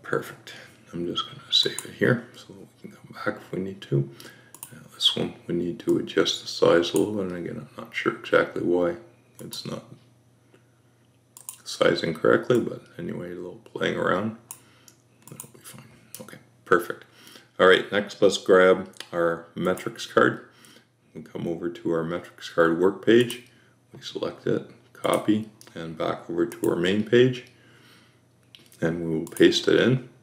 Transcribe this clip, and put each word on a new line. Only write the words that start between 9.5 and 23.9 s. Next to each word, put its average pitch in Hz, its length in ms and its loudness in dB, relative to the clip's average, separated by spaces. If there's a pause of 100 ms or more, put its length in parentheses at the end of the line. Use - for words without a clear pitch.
not - 180 -10 (1800)
sizing - 520 0
correctly, - 440 2
but - 260 -6 (120)
anyway, 87 360 -10
a - 20 -12
little 90 300 -14
playing 85 340 -4
around. 90 400 -2 (920)
That'll - 200 -20
be - 80 -20
fine. - 260 -20 (380)
Okay, - 160 -18 (260)
perfect. - 400 0 (560)
All 92 60 8
right, 92 260 6
next 101 300 -2
let's 95 160 4
grab 92 520 4 (220)
our 85 420 -2
metrics - 520 -4
card. - 420 0 (640)
We 85 60 -14
come 82 260 -10
over 85 220 -6
to 85 220 -8
our 82 120 -2
metrics 85 460 -10
card 82 320 4
work 98 240 2
page. 120 440 4 (440)